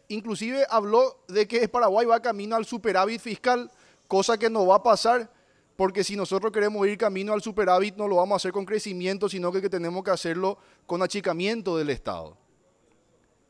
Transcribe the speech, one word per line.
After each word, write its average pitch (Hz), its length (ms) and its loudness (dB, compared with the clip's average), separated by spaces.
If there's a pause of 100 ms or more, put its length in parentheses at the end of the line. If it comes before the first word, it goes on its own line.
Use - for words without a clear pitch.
inclusive 226 600 -4
habló 226 600 2
de 202 180 0
que 233 220 0
Paraguay 226 360 4
va 233 160 4
camino 220 360 -4
al 226 100 -2
superávit 208 540 0
fiscal, 240 500 -2 (360)
cosa 196 300 2
que 226 140 0
no 220 160 2
va 185 100 8
a 196 60 4
pasar, 226 500 2 (440)
porque 190 260 0
si 202 140 -4
nosotros 196 360 -2
queremos 208 340 0
ir 208 120 0
camino 196 340 -2
al 214 100 -2
superávit, 190 540 2
no 208 120 -4
lo 196 80 2
vamos 185 180 2
a - 20 2
hacer 185 160 -2
con 196 140 -4
crecimiento, 196 640 -4
sino 180 240 -4
que, 190 100 -2
que 190 80 -2
tenemos 175 320 -4
que 196 80 -2
hacerlo 185 480 -2 (260)
con 175 160 -4
achicamiento 185 760 -2
del 151 140 -2
Estado. 87 460 -8 (1120)